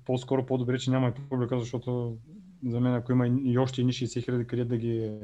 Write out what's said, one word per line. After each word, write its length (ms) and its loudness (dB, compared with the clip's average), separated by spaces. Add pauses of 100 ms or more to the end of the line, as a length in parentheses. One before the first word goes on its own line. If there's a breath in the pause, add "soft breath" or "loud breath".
по-скоро 400 0
по-добре, 340 0
че 120 0
няма 180 4
и 200 -6
публика, 300 0
защото 580 -4 (480)
за 140 0
мен, 140 4
ако 180 0
има 160 4
и 300 2
още 240 2
едни 120 4
шейсет 300 -4
хиляди, 240 -2
къде 180 -2
да 120 -2
ги 340 -2 (120)